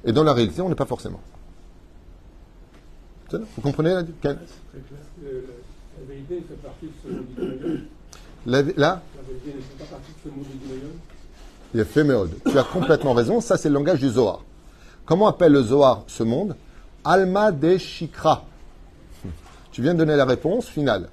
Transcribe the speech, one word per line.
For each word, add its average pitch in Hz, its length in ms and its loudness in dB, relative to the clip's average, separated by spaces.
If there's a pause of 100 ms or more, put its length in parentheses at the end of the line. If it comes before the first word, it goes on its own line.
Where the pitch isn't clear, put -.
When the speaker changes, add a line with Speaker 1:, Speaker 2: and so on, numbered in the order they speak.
Speaker 1:
Et 117 80 0
dans 139 120 4
la 147 100 4
réalité, 120 280 0
on 185 80 -2
n'est 156 60 0
pas 135 100 -2
forcément. 95 360 -10 (2000)
C'est - 60 -6
vrai ? 220 80 -8 (100)
Vous 110 60 -10
comprenez 156 320 0
la, 180 100 -2
Ken ? 151 420 -6
Speaker 2:
C'est - 240 -20
très 135 180 -20
clair. 135 120 -20 (240)
Le, 139 80 -12
la, 127 680 -16
la 131 60 -18
vérité 143 400 -12
fait 147 80 -18
partie 139 320 -18
de 151 40 -14 (100)
ce - 60 -18
qu'on - 140 -10
dit - 120 -14
tout - 80 -10
à - 260 -8
l'heure. - 120 -4 (680)
Speaker 1:
La, 127 160 2
la - 60 2
Speaker 2:
La 170 340 0 (260)
vérité 135 280 -12
ne 131 60 -12
fait - 220 -18
pas - 20 -14
partie - 260 -18
de 151 180 -18
ce 135 60 -16
monde 139 100 -12
du 135 220 -14
Guénion. 131 240 -12 (800)
Speaker 1:
Il 117 80 2
a 104 40 2
fait 151 180 2
Méod. 113 260 2 (180)
Tu 143 100 4
as 127 60 4
complètement 135 500 2
raison. 120 280 2
Ça, - 160 2
c'est 160 120 0
le 143 60 4
langage 143 240 2
du 135 100 0
Zohar. 104 340 0 (600)
Comment 190 220 4
appelle 170 240 6
le 139 120 6
Zohar 127 440 4
ce - 160 -6
monde ? 143 320 -2 (480)
Alma 190 480 4
de 165 260 2
Shikra. - 680 -2 (1300)
Tu - 100 -8
viens 156 120 2
de 165 60 2
donner 156 160 4
la 135 100 6
réponse 160 420 0
finale. 113 460 -2